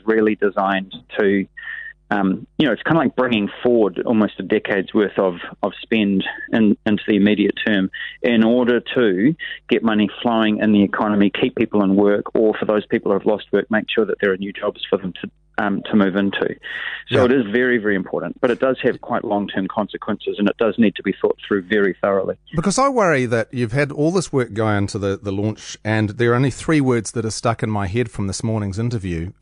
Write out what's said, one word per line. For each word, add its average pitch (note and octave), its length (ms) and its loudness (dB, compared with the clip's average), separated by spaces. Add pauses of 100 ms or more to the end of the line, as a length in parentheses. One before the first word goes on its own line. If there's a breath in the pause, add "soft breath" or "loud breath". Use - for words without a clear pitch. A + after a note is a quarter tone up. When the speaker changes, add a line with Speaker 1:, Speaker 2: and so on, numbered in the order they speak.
Speaker 1:
really A2 300 2
designed G2 580 -2 (260)
to, G2 260 2 (640 loud breath)
um, G2 380 -2 (100)
you D#3 80 2
know, B2 60 2
it's G2+ 120 -2
kinda E3 160 2
like C3 160 0
bringing A2+ 340 0 (120)
forward A2+ 440 2
almost G#2+ 340 2
a F#2+ 40 -8
decade's G2+ 500 -2
worth G#2+ 260 0
of, F#2 160 2 (260)
of F#2 200 -2
spend G2+ 420 0 (300 loud breath)
in, A2 220 4 (100)
into G#2+ 220 0
the A2 100 2
immediate G2+ 380 2 (100)
term G2 260 0 (300 loud breath)
in A#2 220 4
order A#2+ 360 4 (160)
to A2+ 400 2 (340 loud breath)
get G#2+ 140 2
money G#2+ 260 2 (120)
flowing A2 380 2
in G#2+ 120 2
the G2+ 120 6
economy, G2+ 460 2
keep - 260 -2
people G#2 280 0
in G2 120 2
work, G2+ 400 2
or A2 220 4
for - 80 -4
those G#2 200 0
people A2+ 260 -2
who G2 80 2
have - 80 -8
lost G#2 240 0
work, G2 180 0
make G#2+ 240 0
sure A2 120 2
that F#2+ 160 -4
there G2+ 100 2
are F#2 60 -2
new G2 160 -8
jobs - 360 -6
for G2+ 80 0
them F#2+ 140 -6 (100)
to, - 80 -10 (280)
um, G2+ 240 -2 (100)
to A2+ 60 4
move F#2+ 180 4
into. G2+ 320 0 (640 loud breath)
So B2 80 2
Speaker 2:
Yeah. C3 80 6
Speaker 1:
it A#2+ 80 4
is C#3 180 2
very, B2 260 2
very G2+ 180 0
important, E2+ 440 -4
but B2 120 2
it A2 100 -2
does C3 220 2
have A2+ 180 0
quite - 240 -4
long-term G2+ 420 -2
consequences, G2+ 720 -6
and G2+ 80 2
it - 100 0
does A2 200 2
need A2 180 4
to - 80 -12
be G2 160 -2
thought - 260 0
through G2+ 180 0
very G2 380 2
thoroughly. G2 360 0 (180)
Speaker 2:
Because F#3 240 0
I C4+ 80 4
worry F3 380 2
that A2+ 280 -2
you've A#2+ 200 -2
had C#3+ 180 0
all D3 200 0
this F#3 200 -2
work B2 220 0
go A2 160 0
into G2+ 280 0
the, G2 240 -2
the G2+ 120 -4
launch, G#2 500 -6
and A2 280 0
there A#2+ 200 0
are A#2+ 40 2
only B2+ 160 2
three D#3+ 280 0
words B2 320 0
that A2+ 140 -4
are G#2+ 60 -4
stuck - 320 -2
in A2+ 60 -4
my G2+ 180 -2
head A2+ 220 -2
from G2+ 180 -6
this - 180 -6
morning's G#2 340 -2
interview F#2+ 600 -4